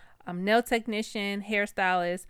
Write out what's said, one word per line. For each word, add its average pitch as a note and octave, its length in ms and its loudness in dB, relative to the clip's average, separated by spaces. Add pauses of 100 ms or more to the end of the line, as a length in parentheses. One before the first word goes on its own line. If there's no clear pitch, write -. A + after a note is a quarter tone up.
(240)
a F3+ 80 -10
nail G3+ 300 4
technician, G#3+ 800 -2
hairstylist. F#3 880 0